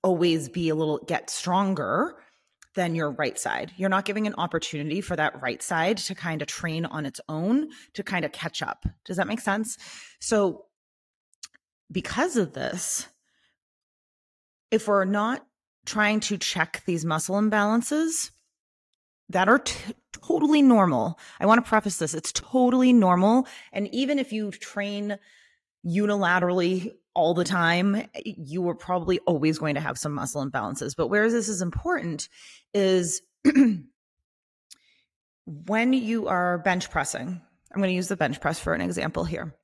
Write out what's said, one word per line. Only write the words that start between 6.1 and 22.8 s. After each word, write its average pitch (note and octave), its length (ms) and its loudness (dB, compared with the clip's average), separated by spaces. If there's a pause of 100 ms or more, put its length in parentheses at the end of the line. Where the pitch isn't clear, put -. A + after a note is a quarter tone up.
kinda D#3+ 300 -6
train E3 400 -6
on D3+ 200 -6
its - 240 -10
own, A3 400 0 (240)
to G3 100 -10
kinda E3 260 -2
catch - 320 -8
up. - 240 -8 (200)
Does F3 120 -6
that F#3 100 0
make A3 140 -4
sense? G#3+ 360 -4 (420)
So G3+ 460 0 (1300)
because B3+ 460 -2
of F3 160 0
this, - 540 -6 (1600)
if A3 160 0
we're G3+ 180 4
not G#3 400 -2 (400)
trying G#3+ 360 2
to G3+ 160 -4
check - 480 -4
these E3 200 -2
muscle E3 300 0
imbalances A3 960 0 (1000)
that F#3 180 2
are B3+ 120 6
t-, - 340 -8 (180)
totally D4+ 500 2
normal. F3+ 580 6 (200)
I - 60 0
wanna A3+ 160 8
preface G#3 360 0
this. D#3 160 -4
It's - 180 -6
totally B3+ 640 4